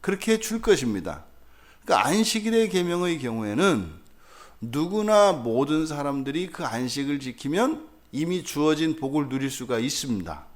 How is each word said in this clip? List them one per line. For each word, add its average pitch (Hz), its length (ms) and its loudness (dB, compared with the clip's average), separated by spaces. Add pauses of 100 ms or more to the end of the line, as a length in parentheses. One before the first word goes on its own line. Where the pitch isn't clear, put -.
그렇게 220 400 0
줄 226 220 -6
것입니다. 104 640 0 (600)
그러니까 - 240 4
안식일의 220 640 2
계명의 175 480 0
경우에는 113 720 0 (680)
누구나, 196 720 4
모든 143 540 0
사람들이 143 640 -4
그 175 160 -10
안식을 131 560 -4
지키면 151 680 -2 (260)
이미 165 300 -2
주어진 156 540 0
복을 143 320 -2
누릴 131 220 -2
수가 123 280 -4
있습니다. 110 760 -4